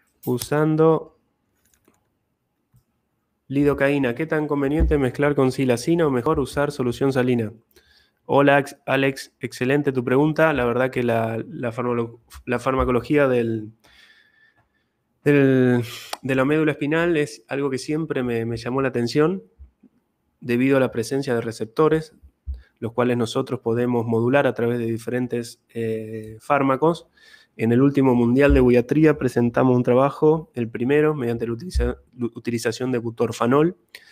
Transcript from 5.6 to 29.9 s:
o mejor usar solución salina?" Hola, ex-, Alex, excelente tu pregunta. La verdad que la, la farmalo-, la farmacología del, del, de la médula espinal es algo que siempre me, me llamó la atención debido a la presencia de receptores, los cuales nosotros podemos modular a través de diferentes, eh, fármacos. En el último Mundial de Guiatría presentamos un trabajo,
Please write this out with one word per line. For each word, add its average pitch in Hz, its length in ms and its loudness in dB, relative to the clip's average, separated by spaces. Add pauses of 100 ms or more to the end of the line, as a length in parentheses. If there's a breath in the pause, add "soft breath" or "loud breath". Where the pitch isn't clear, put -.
o - 20 0
mejor 139 300 0
usar 143 320 -2
solución 131 420 -2
salina?" 123 400 0 (720 soft breath)
Hola, 139 340 4
ex-, - 260 -6
Alex, 135 560 -4
excelente 135 500 -2
tu 127 140 -2
pregunta. 147 480 2
La 127 100 0
verdad 123 280 0
que 127 120 -4
la, 113 420 -2
la 123 280 -10
farmalo-, 117 480 -4 (240)
la 123 120 -2
farmacología 127 720 0
del, 113 460 -2 (1500 soft breath)
del, 131 580 4 (380 loud breath)
de 131 140 -4
la 131 100 2
médula 151 260 2
espinal 160 460 0
es 147 320 -4
algo 139 200 -4
que 127 80 -4
siempre 151 460 -2
me, 117 220 -2
me 117 100 -4
llamó 117 260 -4
la 135 60 0
atención 143 560 0 (960)
debido 131 380 2
a - 20 4
la 127 100 2
presencia 131 460 -4
de 117 60 0
receptores, 151 720 -2 (640 soft breath)
los 117 140 -8
cuales 120 240 0
nosotros 120 420 -4
podemos 120 460 -2
modular 120 420 2
a 120 60 -2
través 120 260 -2
de 117 60 -4
diferentes, 120 760 -6 (120)
eh, 110 640 -8
fármacos. 139 720 0 (480 soft breath)
En 113 160 2
el 123 80 4
último 139 340 4
Mundial 127 380 4
de 135 80 6
Guiatría 139 560 4
presentamos 123 580 2
un 123 80 2
trabajo, 139 720 2